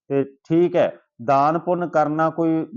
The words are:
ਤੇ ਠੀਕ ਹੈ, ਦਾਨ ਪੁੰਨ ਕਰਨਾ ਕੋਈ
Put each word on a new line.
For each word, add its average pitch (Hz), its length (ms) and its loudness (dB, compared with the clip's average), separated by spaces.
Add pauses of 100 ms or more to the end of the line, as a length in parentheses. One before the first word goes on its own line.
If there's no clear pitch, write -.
ਤੇ 139 160 0
ਠੀਕ 165 520 -2
ਹੈ, 127 220 0 (280)
ਦਾਨ 143 340 2
ਪੁੰਨ 175 280 -4
ਕਰਨਾ 156 420 0
ਕੋਈ 160 460 -2